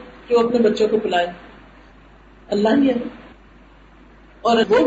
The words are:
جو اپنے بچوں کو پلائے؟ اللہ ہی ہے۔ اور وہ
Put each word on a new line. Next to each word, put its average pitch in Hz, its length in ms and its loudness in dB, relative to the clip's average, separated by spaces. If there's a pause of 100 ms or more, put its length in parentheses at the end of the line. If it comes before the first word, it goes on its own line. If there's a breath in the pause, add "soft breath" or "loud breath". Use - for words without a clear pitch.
(300)
جو 233 100 4
اپنے 233 200 0
بچوں 214 280 2
کو 220 120 0
پلائے؟ 180 280 -2 (1200)
اللہ 214 320 0
ہی 269 80 2
ہے۔ 247 40 2 (1500)
اور 226 160 0 (120)
وہ 226 180 4